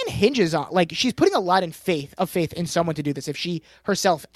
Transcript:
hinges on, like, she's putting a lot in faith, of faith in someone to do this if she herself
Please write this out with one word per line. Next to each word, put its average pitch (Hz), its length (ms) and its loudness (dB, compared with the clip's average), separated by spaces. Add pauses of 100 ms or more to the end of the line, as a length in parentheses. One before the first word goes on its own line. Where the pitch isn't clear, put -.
hinges 208 480 2
on, 147 160 -2
like, 175 220 2
she's 247 180 0
putting 392 220 2
a 294 60 2
lot 185 240 2
in 165 100 -6
faith, 147 460 -4
of 180 100 0
faith 170 240 -2
in 170 140 -4
someone 170 280 0
to 151 80 -4
do 143 80 -2
this 135 160 -6
if 147 80 -6
she 170 260 -6 (220)
herself 190 420 0 (100)